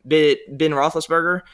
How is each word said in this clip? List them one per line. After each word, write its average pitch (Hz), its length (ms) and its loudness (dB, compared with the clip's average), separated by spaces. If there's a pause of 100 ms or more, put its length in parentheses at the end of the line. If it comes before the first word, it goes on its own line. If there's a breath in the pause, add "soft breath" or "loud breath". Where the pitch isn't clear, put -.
Ben, 147 320 2 (140)
Ben 151 220 -2
Roethlisberger, 165 680 -2 (140 soft breath)